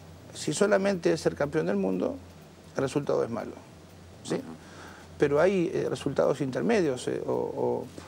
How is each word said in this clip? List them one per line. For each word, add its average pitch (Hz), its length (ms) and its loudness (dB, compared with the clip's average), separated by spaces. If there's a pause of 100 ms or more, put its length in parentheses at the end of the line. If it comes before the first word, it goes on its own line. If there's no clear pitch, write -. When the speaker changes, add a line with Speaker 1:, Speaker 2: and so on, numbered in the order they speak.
(340)
Speaker 1:
Si - 180 -4
solamente 196 600 4
es 160 80 0
ser - 160 0
campeón 156 300 0
del 202 100 0
mundo, 190 400 0 (600)
el 135 60 0
resultado 139 400 0
es 120 80 -2
malo, 110 220 -8 (720)
¿sí? - 100 -4
Speaker 2:
Ajá. - 80 -4 (760)
Speaker 1:
Pero 143 220 4
hay, 180 320 4
eh, 139 160 0
resultados 143 520 2
intermedios, 139 680 0
eh, 127 180 -2
o, 131 80 -2
o, 123 540 -2 (220)